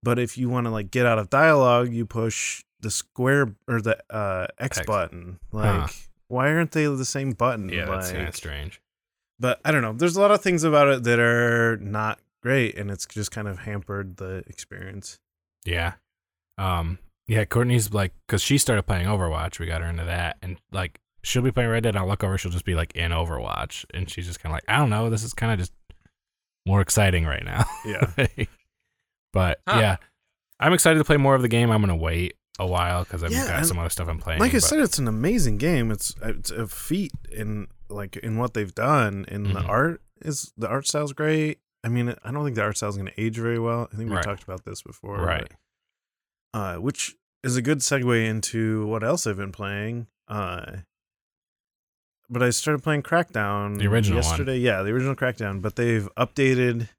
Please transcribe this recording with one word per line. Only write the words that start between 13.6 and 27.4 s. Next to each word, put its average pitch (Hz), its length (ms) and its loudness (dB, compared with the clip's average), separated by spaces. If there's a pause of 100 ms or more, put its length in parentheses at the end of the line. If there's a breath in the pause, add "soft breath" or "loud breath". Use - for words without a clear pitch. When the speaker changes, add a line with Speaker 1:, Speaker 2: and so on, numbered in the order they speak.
Speaker 1:
hampered 101 580 -8
the 92 300 -8
experience. 95 680 -16 (460)
Speaker 2:
Yeah. 85 300 -2 (640)
Um, 90 400 -2 (280)
yeah, 110 200 2
Courtney's 120 480 2
like, 98 180 0 (160)
'cause - 140 0
she 143 160 2
started 107 240 2
playing 90 240 0
Overwatch, 87 520 -2
we 85 80 -6
got 82 140 -4
her 85 80 -4
into 85 160 -4
that, 87 380 -4
and, 90 180 -10 (100)
like, 92 300 -6 (220)
she'll - 200 0
be 131 100 4
playing 120 180 2
Red 113 140 2
Dead, 117 60 4
and 101 80 0
I'll 92 80 0
look 98 160 0
over, 95 140 0
she'll 92 160 -4
just 87 140 -4
be, 90 80 0
like, 82 200 -2
in 85 180 -2
Overwatch, 73 840 -4
and 92 160 -6
she's 87 160 -8
just 87 160 -10
kinda 78 120 -4
like, 80 140 -6
"I 110 80 2
don't 139 140 4
know, 107 180 0
this 110 160 -2
is - 80 -8
kinda 113 240 0
just 92 160 -4 (960)
more 98 160 6
exciting 92 420 4
right 76 200 -2